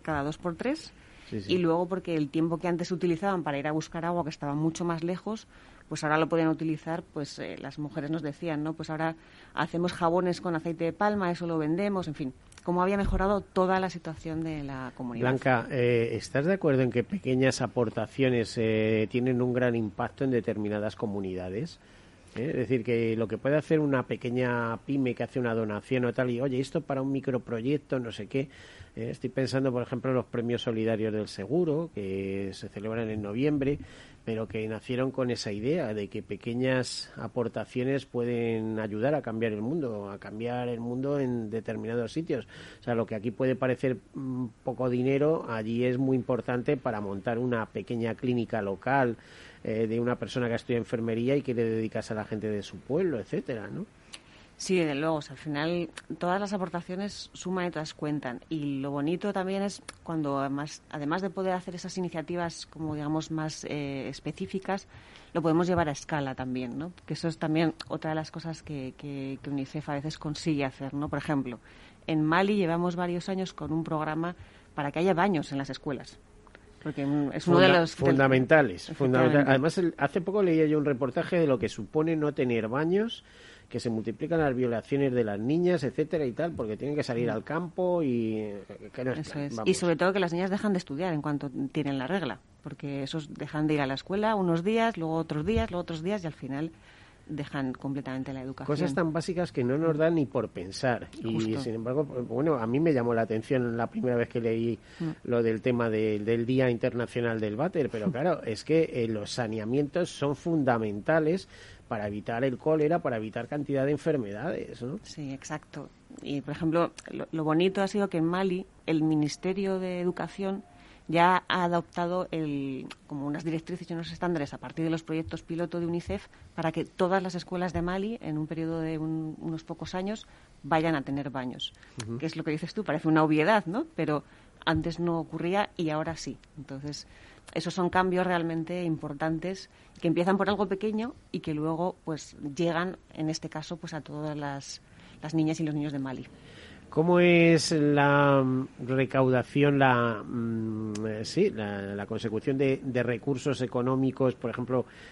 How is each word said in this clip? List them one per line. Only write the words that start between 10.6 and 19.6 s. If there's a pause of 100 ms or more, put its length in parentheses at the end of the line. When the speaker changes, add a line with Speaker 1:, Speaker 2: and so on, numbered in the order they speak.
Speaker 1:
de
palma,
eso
lo
vendemos,
en
fin, (300)
cómo
había
mejorado
toda
la
situación
de
la
comunidad.
Speaker 2:
Blanca,
eh,
¿estás
de
acuerdo
en
que
pequeñas
aportaciones,
eh,
tienen
un
gran